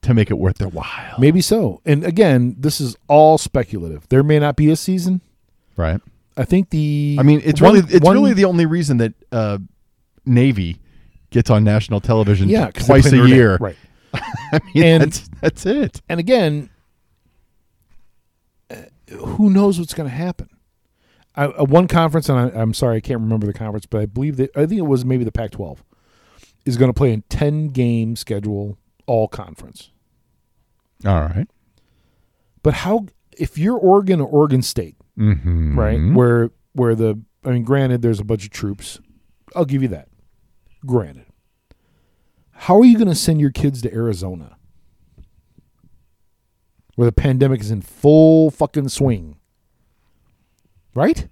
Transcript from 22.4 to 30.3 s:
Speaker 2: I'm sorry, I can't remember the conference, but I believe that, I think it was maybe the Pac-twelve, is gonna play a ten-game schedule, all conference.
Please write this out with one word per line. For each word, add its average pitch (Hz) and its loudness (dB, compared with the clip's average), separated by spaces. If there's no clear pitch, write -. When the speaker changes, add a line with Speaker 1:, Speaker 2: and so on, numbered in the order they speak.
Speaker 2:
I'm 113 -2
sorry, 120 -2
I 110 -2
can't 120 -8
remember 110 -4
the 101 -4
conference, 107 -10
but 110 -6
I 107 -4
believe 127 -6
that, 135 -4
I 143 0
think 202 -4
it 170 -4
was 135 0
maybe 127 -2
the 110 -8
Pac-twelve, 98 -10
is 123 -4
gonna 123 2
play 135 0
a 110 -4
ten-game 127 -4
schedule, 104 -10
all 113 0
conference. - -18